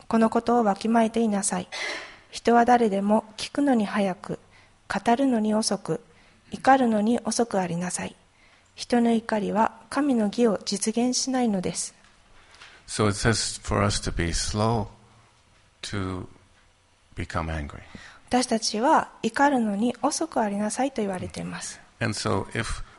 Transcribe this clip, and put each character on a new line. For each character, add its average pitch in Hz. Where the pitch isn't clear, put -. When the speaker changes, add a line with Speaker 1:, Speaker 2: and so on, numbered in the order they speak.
Speaker 1:
こ 226
の 226
こ 233
と 240
を -
わ 202
き -
ま 233
え 220
て 226
い 226
な 202
さ 185
い。 180
人 -
は 233
誰 240
で 196
も 208
聞 -
く 285
の 277
に 214
早 190
く、 -
語 233
る 277
の 240
に 214
遅 214
く、 160
怒 269
る 254
の 214
に 226
遅 226
く 202
あ 185
り 170
な 180
さ 185
い。 190
人 -
の 233
怒 226
り 185
は 214
神 285
の 214
義 233
を 190
実 202
現 254
し -
な 254
い 233
の 196
で 180
す。」 -
Speaker 2:
So 110
it 101
says -
for 101
us 101
to 87
be 85
slow 107
to 92
become 82
angry. 78
Speaker 1:
私 247
た 220
ち 214
は 269
怒 277
る 262
の 208
に 240
遅 302
く 262
あ 214
り 202
な 208
さ 254
い 277
と 226
言 196
わ 180
れ -
て -
い -
ま 87
す。 -
Speaker 2:
And 110
so 101
if -